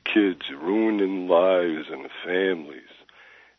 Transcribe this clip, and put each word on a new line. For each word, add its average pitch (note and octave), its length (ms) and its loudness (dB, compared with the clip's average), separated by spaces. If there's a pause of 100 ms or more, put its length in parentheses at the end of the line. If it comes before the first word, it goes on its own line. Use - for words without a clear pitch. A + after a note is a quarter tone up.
kids, G2 380 2 (100)
ruining F#2+ 760 0
lives F2 640 2
and - 160 -12 (160)
families, F2 600 -2 (760)